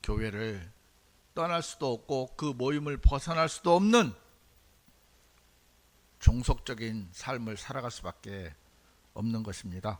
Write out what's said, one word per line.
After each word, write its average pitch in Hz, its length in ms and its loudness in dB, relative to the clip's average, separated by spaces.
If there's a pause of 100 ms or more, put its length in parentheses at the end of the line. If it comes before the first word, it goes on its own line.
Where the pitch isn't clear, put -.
교회를 104 680 -6 (640)
떠날 170 300 -2
수도 - 280 -4
없고 131 440 -4
그 - 80 -6
모임을 143 540 -2
벗어날 160 500 4
수도 - 260 4
없는 202 400 6 (2000)
종속적인 113 920 2
삶을 117 460 -6
살아갈 123 340 -8
수밖에 95 640 -12 (600)
없는 113 280 -4
것입니다. 95 580 -8